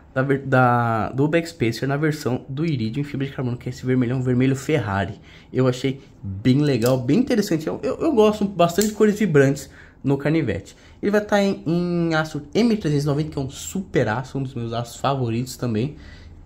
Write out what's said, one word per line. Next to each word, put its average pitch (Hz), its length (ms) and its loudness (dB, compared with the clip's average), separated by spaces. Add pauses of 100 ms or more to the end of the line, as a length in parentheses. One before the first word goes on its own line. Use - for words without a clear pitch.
(140)
da 131 80 0
ver-, 139 240 0
da, 120 640 4
do 135 160 2
backspacer 156 600 0
na 139 80 0
versão 147 520 -2
do 139 160 -4
Iridium 123 380 -2
em - 20 -2
fibra 139 220 -4
de 135 60 -10
carbono, 120 240 -4
que - 120 -10
é - 20 -4
esse - 140 -12
vermelhão, 127 380 2
vermelho 127 340 2
Ferrari. 107 640 -2 (320)
Eu 127 140 2
achei 131 340 0 (220)
bem 113 380 2
legal, 131 380 2
bem 127 200 2
interessante. 208 480 0
Eu, - 160 -4
eu, 254 160 -4
eu 311 140 0
gosto 214 320 4
bastante 180 440 2
de 208 60 -4
cores 214 240 4
vibrantes 143 500 4 (360)
no 139 120 2
canivete. 147 600 -2 (260)
Ele 202 80 0
vai 208 100 2
tá 208 220 0
em, 196 240 0
em 170 480 0
aço 156 280 -2 (120)
M 226 220 4
trezentos 147 280 0
e 156 40 0
noventa, 151 220 -2
que - 80 -6
é 139 40 -2
um 131 80 -6
super - 580 -4
aço, 127 300 -4
um 135 40 -2
dos 131 120 -6
meus 117 180 -6
aços 117 240 -6
favoritos 123 600 -2
também. 120 400 -2 (500)